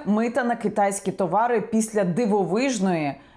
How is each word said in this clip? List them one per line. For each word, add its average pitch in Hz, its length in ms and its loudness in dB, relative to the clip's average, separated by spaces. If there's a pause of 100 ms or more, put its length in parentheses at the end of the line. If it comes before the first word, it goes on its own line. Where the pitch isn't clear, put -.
мита 233 380 0
на 240 120 0
китайські 202 560 0
товари 208 500 0
після 220 420 0
дивовижної, 190 1120 0 (220)